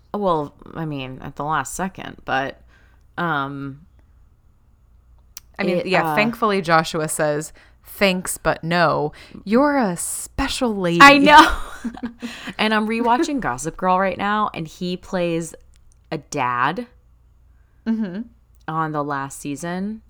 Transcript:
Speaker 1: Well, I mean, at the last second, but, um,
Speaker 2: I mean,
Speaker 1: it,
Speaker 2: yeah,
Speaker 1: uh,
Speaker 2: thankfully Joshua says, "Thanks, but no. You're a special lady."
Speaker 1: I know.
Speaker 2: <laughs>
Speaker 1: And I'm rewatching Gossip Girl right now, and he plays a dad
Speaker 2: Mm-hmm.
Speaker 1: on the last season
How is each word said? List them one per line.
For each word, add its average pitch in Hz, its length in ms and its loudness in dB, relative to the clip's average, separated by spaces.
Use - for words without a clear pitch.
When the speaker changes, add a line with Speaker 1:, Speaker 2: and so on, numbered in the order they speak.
Speaker 1:
Well, 175 420 0
I 160 120 -6
mean, 131 360 -8
at - 140 -12
the 147 80 -6
last 147 300 -2
second, - 500 -8
but, 135 360 -4
um, 139 640 -4
Speaker 2:
I - 40 -4
mean, 180 160 0
Speaker 1:
it, - 80 -2
Speaker 2:
yeah, 165 260 0
Speaker 1:
uh, - 20 0
Speaker 2:
thankfully 208 460 0
Joshua 160 480 0
says, 151 440 -2
"Thanks, 185 540 0
but - 240 -2
no. 151 500 2
You're 277 320 4
a 202 200 2
special - 800 -4
lady." 175 260 2
Speaker 1:
I 285 160 10
know. 294 380 8
Speaker 2:
<laughs> - 720 -10
Speaker 1:
And 220 160 2
I'm 214 140 0
rewatching 233 520 0
Gossip 143 360 -4
Girl 185 240 2
right 190 180 0
now, 208 340 0
and 165 140 -8
he 180 300 -6
plays 170 580 -4
a 160 80 -6
dad 143 680 -2
Speaker 2:
Mm-hmm. 214 360 -4
Speaker 1:
on 160 240 -2
the 147 140 -2
last 139 340 -6
season 180 720 -6